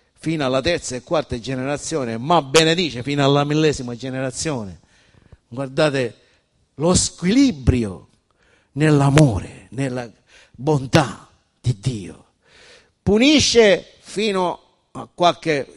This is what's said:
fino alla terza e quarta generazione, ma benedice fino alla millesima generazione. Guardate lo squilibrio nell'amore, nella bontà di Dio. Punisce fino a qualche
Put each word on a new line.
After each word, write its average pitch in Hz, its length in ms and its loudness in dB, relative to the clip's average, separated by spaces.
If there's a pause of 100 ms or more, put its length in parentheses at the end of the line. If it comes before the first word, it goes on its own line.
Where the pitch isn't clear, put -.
(180)
fino 156 260 -4
alla 131 160 0
terza 139 360 -4
e 120 60 -10
quarta 143 360 -4
generazione, 131 800 -6
ma 151 240 0
benedice 151 600 0
fino 143 220 -2
alla 143 200 4
millesima 143 500 -2
generazione. 127 840 -8 (680)
Guardate 135 680 -4 (580)
lo 170 200 0
squilibrio 143 1120 0 (640)
nell'amore, 139 1000 2
nella 123 400 -8 (400)
bontà 135 800 0 (300)
di - 180 -4
Dio. 98 460 -8 (800)
Punisce 226 1000 4
fino 190 640 -4 (300)
a 123 200 -14
qualche 160 640 -2